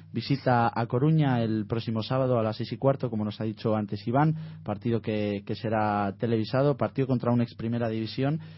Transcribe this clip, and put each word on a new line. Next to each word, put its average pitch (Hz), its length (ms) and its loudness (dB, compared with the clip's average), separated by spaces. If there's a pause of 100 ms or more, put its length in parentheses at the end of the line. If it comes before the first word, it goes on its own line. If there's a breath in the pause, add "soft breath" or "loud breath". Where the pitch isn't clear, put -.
(120 loud breath)
Visita 120 600 2
a 113 120 -2
Coruña 135 560 4
el 110 240 0
próximo 113 360 -2
sábado 127 360 0
a 110 40 2
las 110 140 0
seis 117 160 -6
y 113 40 -6
cuarto, 131 340 2
como 107 140 -2
nos 104 160 -6
ha 110 40 -4
dicho 110 300 0
antes 104 320 -4
Iván, 147 280 2 (280 loud breath)
partido 110 380 -2
que, 104 460 -2
que 110 80 -4
será 104 640 0
televisado, 123 580 2
partido 123 300 -2
contra 120 240 0
un 120 100 4
ex 117 140 -2
Primera 117 340 -4
División 131 520 -2 (180 loud breath)